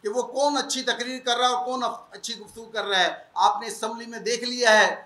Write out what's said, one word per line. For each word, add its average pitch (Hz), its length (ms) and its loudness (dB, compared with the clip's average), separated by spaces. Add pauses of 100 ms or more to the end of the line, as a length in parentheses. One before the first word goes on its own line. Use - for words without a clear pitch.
कि 208 60 -4
वो 233 160 0
कौन 277 320 2
अच्छी 254 260 -2
तकरीर 247 360 -4
कर 240 180 0
रहा 247 120 4
है 247 60 2
और 247 100 -2
कौन 254 160 -2
अफ-, 240 320 -6
अच्छी - 200 -10
गुफ्तगू 220 320 -16
कर 220 200 -6
रहा 196 140 0
है। - 380 -2
आपने 214 300 2
असम्बली 226 380 -8
में 220 180 -12
देख 233 220 -2
लिया 247 260 2
है 214 160 8 (180)